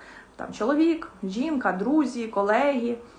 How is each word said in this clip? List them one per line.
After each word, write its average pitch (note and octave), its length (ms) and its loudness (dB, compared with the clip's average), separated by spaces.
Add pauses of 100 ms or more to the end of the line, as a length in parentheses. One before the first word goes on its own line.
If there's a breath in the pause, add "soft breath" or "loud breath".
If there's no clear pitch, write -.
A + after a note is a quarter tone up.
(360 loud breath)
Там - 160 -10
чоловік, D4+ 560 2 (140)
жінка, A#3 500 -2
друзі, A#3+ 540 0
колеги. A#3 720 0 (200 loud breath)